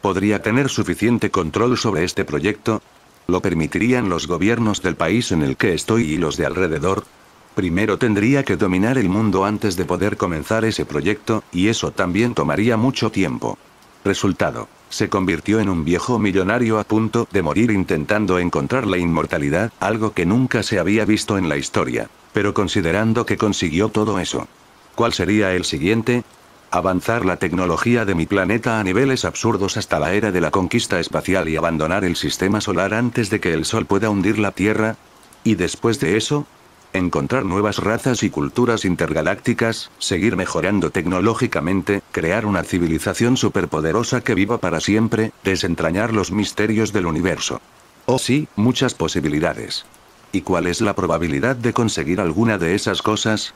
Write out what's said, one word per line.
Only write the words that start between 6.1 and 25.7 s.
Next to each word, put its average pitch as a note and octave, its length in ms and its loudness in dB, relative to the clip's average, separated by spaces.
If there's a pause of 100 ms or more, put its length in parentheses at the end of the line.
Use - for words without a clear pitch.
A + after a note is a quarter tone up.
los D#2 200 -2
de E2 80 0
alrededor? E2+ 600 -2 (500)
Primero F#2 420 0
tendría A#2+ 460 2
que G2 140 0
dominar G2 400 2
el G#2+ 100 2
mundo G2 380 2
antes G2+ 320 -2
de F2+ 80 -2
poder F#2 320 -2
comenzar G2+ 480 -2
ese G#2 200 0
proyecto, G2+ 680 -2
y F2+ 180 2
eso A2 220 -2
también G2 420 0
tomaría E2+ 420 2
mucho A#2 340 0
tiempo. B1 480 -2 (460)
Resultado, F2 640 -2 (220)
se - 200 -2
convirtió F#2+ 520 0
en G2 80 0
un E2+ 160 -2
viejo F2 340 0
millonario G#2 580 2
a G#2 60 -2
punto A2 480 0
de G2 100 2
morir F2+ 300 2
intentando F#2 680 0
encontrar F2 480 0
la F#2+ 120 0
inmortalidad, E2 840 0
algo G#2+ 320 0
que F2 140 -2
nunca A#2+ 360 2
se G#2 160 -2
había G2+ 280 2
visto G#2 320 0
en F2+ 100 0
la D2 100 0
historia. C2 520 -2 (240)
Pero G2+ 200 0
considerando G#2+ 720 0
que G2+ 120 -2
consiguió G2 520 0
todo G#2+ 300 0
eso, - 280 -6 (460)
¿cuál A#2 200 0
sería F#2+ 420 2
el F2+ 100 -2
siguiente? A2 580 0 (480)